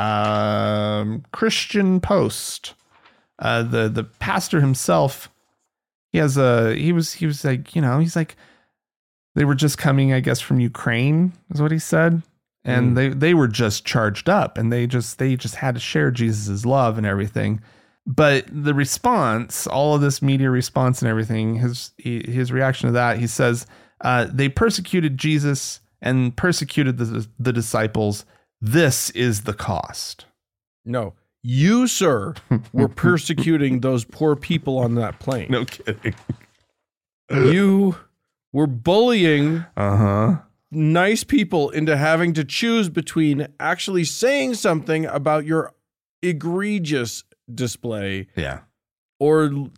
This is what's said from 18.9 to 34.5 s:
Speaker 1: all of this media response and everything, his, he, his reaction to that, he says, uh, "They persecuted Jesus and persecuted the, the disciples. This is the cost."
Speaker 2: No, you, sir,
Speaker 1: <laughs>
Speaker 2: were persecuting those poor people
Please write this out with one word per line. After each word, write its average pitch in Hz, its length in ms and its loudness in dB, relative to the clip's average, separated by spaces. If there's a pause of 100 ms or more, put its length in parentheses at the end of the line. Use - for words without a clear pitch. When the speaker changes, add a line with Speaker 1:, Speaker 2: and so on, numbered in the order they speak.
Speaker 1:
all 147 280 0
of 147 60 2
this 143 200 0
media 135 280 2
response 127 520 0
and 123 80 0
everything, 110 480 -2
his, 123 400 -4
he, 120 280 -6
his 123 260 -2
reaction 131 360 0
to 120 60 0
that, 120 260 2
he 120 80 0
says, 120 400 0 (340)
uh, 123 300 0
"They 139 180 0
persecuted 175 680 0
Jesus 143 640 -2 (200)
and 127 340 0
persecuted 147 640 0
the, 113 300 -4 (100)
the 123 160 0
disciples. 110 720 -2 (360)
This 131 500 2
is 113 320 0
the 104 100 -4
cost." - 720 -8 (600)
Speaker 2:
No, 117 280 -4 (300)
you, 165 440 2
sir, 151 460 0 (200)
Speaker 1:
<laughs> - 200 -2
Speaker 2:
were - 160 2
persecuting 147 920 2
those 127 240 0
poor 151 320 0
people 143 400 -2